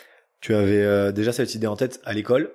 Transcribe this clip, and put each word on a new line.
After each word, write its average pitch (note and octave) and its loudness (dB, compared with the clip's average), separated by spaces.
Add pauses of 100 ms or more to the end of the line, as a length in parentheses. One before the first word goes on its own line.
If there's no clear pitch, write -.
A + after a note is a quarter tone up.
(400)
Tu - 0
avais, G#2 4
euh, G2+ 2
déjà G#2+ 0
cette A#2+ -2
idée A2+ -4
en G#2 -4
tête A#2+ -4
à A#2 -8
l'école B2 0